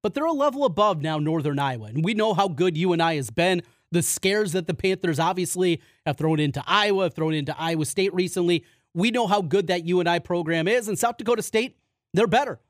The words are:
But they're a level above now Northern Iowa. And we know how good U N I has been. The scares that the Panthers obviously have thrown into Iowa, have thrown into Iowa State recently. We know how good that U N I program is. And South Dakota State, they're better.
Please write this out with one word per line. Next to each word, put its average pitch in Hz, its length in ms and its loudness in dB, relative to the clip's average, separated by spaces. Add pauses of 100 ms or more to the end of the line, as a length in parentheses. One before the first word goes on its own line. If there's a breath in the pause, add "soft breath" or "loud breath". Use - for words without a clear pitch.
But 202 120 -2
they're 285 100 -2
a 330 80 2
level 277 320 0
above 202 360 2
now 156 200 -2
Northern 151 400 0
Iowa. 127 260 -4
And 127 180 -2
we 208 80 0
know 214 220 2
how 196 140 2
good 170 280 0
U 180 160 2
N 165 80 2
I 165 140 2
has 131 160 -4
been. 170 320 0 (300 soft breath)
The 170 100 2
scares 202 480 0
that 175 160 -4
the 180 80 -2
Panthers 180 460 -2
obviously 180 600 0 (240 soft breath)
have 151 120 -2
thrown 156 240 0
into 147 260 -2
Iowa, 196 380 2
have 165 100 -2
thrown 160 180 -2
into 151 240 -4
Iowa 165 280 -2
State 190 280 -2
recently. 175 520 0 (280 soft breath)
We 208 200 0
know 233 160 0
how 208 120 2
good 180 280 0
that 175 180 -2
U 180 140 2
N 170 80 0
I 170 100 2
program 165 480 -2
is. 220 220 0
And 202 100 -4
South 233 180 0
Dakota 226 260 0
State, - 360 -2 (340)
they're 208 140 4
better. 226 320 2 (120)